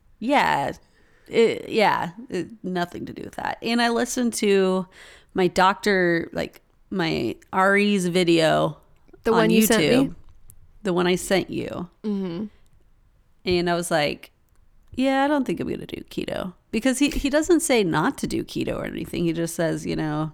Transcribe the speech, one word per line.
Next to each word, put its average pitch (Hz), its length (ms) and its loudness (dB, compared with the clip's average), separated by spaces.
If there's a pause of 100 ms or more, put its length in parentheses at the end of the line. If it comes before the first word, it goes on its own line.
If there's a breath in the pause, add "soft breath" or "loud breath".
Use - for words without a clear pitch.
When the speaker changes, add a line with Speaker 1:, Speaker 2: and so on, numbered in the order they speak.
(200)
Speaker 1:
Yeah. 165 540 2 (540 soft breath)
It, 214 420 2
yeah, 180 420 0 (180)
it, - 180 -6 (160)
nothing 180 420 -6
to - 80 -12
do - 100 -14
with - 120 -14
that. - 260 -6
And 240 200 -2
I 233 80 2
listened 233 460 -2
to 190 520 2 (460 loud breath)
my 180 140 2
doctor, 185 840 2
like, - 280 -8 (280)
my 160 460 -2 (160)
Ari's 196 560 2
video 160 720 2 (460)
Speaker 2:
The 226 80 2
Speaker 1:
on - 60 4
Speaker 2:
one - 120 4
you 220 140 6
Speaker 1:
YouTube. 208 40 2
Speaker 2:
sent 233 420 4
me? - 60 -12 (680)
Speaker 1:
The 185 100 -2
one 175 140 0
I 180 80 2
sent 180 340 -2
you. 147 400 -8 (140)
Speaker 2:
Mm-hmm. 196 420 -6 (960)
Speaker 1:
And 175 260 0
I 175 60 0
was 175 160 -4
like, 147 400 -2 (600)
"Yeah, 269 300 2
I 285 40 2
don't 285 180 2
think 170 140 -4
I'm - 100 -6
gonna - 160 -8
do - 240 -12
keto." - 440 -8 (180)
Because 254 280 0
he, 285 100 2
he - 200 -2
doesn't 311 320 4
say 233 220 2
not 165 360 0
to 151 80 -6
do 117 160 -4
keto - 340 -6
or - 80 -6
anything. - 400 -6
He 165 80 0
just 165 220 -4
says, 156 300 -4
you 160 120 -4
know, 156 360 -4